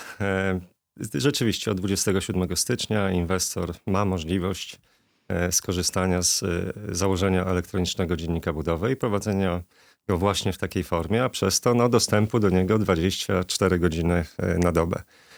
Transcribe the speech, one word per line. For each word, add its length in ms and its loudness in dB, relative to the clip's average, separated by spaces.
E, 400 0
rzeczywiście 560 0
od 80 0
dwudziestego 420 0
siódmego 360 -2
stycznia 540 0
inwestor 600 -2
ma 180 2
możliwość, 720 -2
e, 240 0
skorzystania 680 0
z, 200 0
e, 40 -4
założenia 500 2
elektronicznego 720 -2
dziennika 360 -4
budowy 400 -2
i 40 0
prowadzenia 680 0
go 100 2
właśnie 340 0
w 60 -10
takiej 260 -2
formie, 400 0
a 40 -2
przez 320 0
to, 140 2
no, 140 4
dostępu 520 4
do 100 4
niego 280 4
dwadzieścia 680 0
cztery 340 2
godziny, 460 2
e, 200 0
na 140 4
dobę. 300 0